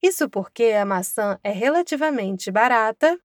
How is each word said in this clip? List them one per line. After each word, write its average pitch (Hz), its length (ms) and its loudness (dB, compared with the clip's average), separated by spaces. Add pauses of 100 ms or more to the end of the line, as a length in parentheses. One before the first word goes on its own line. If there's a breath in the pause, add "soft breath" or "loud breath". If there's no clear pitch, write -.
Isso 359 260 0
porque 214 440 0
a 208 120 2
maçã 196 600 -4
é 202 80 -4
relativamente 262 960 -2
barata 226 680 2 (160)